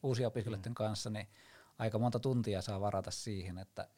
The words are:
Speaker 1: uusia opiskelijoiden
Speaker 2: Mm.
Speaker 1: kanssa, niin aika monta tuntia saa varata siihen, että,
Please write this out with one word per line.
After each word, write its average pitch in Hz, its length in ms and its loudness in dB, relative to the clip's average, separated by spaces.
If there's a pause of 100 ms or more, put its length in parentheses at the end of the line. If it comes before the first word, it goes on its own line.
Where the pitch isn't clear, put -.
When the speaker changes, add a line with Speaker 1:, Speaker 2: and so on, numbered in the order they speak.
Speaker 1:
uusia 127 240 4
opiskelijoiden 110 440 -2
Speaker 2:
Mm. 120 40 -6
Speaker 1:
kanssa, 107 340 0
niin 107 180 -4 (520)
aika 113 200 2
monta 117 200 4
tuntia 113 420 2
saa 98 200 -2
varata 98 300 0
siihen, 92 460 -6
että, 98 300 -10 (100)